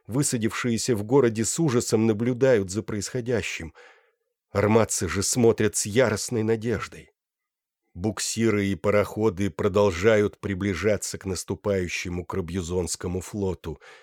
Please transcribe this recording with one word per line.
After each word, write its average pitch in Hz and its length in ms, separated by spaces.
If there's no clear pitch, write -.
высадившиеся 117 880
в 104 100
городе, 113 420
с - 120
ужасом 117 480
наблюдают 113 640
за 101 120
происходящим. 110 880
Армадцы 104 580
же 92 140
смотрят 110 540
с - 100
яростной 110 560
надеждой. 110 720
Буксиры 104 680
и 98 100
пароходы 101 760
продолжают 104 880
приближаться 95 800
к - 60
наступающему 90 1000
Крабьюзонскому 90 960
флоту. 90 600